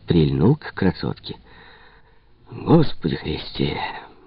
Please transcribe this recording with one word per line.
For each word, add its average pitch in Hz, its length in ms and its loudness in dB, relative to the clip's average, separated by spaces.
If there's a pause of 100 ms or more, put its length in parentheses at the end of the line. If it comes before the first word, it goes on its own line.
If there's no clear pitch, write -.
прильнул 80 500 4
к - 180 -12
красотке. - 640 -4 (1120)
«Господи 120 640 2
Христе! - 640 -6 (480)